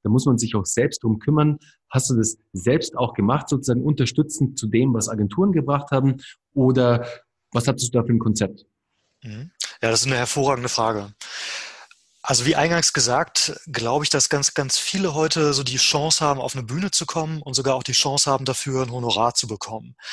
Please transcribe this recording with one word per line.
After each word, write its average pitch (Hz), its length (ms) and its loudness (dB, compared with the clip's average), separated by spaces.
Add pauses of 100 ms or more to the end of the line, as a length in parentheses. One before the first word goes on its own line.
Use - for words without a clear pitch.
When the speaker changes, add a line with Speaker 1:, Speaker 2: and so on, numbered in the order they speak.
Speaker 1:
da 104 80 -2
muss 123 160 4
man 131 120 4
sich 113 180 0
auch 98 100 0
selbst - 380 0
drum 110 160 0
kümmern. 151 400 2 (300)
Hast - 200 0
du 131 60 2
das 107 220 0 (160)
selbst 117 420 0
auch 123 180 -2
gemacht, 117 360 2
sozusagen 127 340 0
unterstützend 139 760 0
zu 117 100 -4
dem, 120 260 4
was 110 160 -2
Agenturen 113 420 0
gebracht 143 400 0
haben? 135 300 2 (320)
Oder 123 520 4 (460)
was 120 160 0
hattest 127 260 -2
du 127 60 4
da 117 60 2
für 120 80 2
ein 113 60 4
Konzept? 104 460 -2 (580)
Speaker 2:
Mhm. 117 280 -14 (300)
Ja, 113 100 2
das 113 120 2
ist 127 40 -4
eine 135 80 2
hervorragende 127 540 0
Frage. 107 440 -2 (1080)
Also 127 240 0
wie 151 120 2
eingangs 165 340 2
gesagt, 135 760 0
glaube 127 360 -2
ich, 147 60 -2
dass 143 180 2
ganz, 143 260 0
ganz 135 240 -2
viele 190 380 -2
heute 156 380 2
so 139 100 -2
die 127 140 -6
Chance 151 460 2
haben, 143 180 2
auf 127 120 -6
eine 131 120 -8
Bühne 170 260 -4
zu - 140 -2
kommen 156 360 -4
und 139 120 -12
sogar 135 220 2
auch 127 60 -2
die 127 120 -6
Chance 143 360 2
haben, 135 140 0
dafür 131 400 -2
ein 120 80 -6
Honorar 120 420 0
zu - 140 -2
bekommen. 113 480 -10 (180)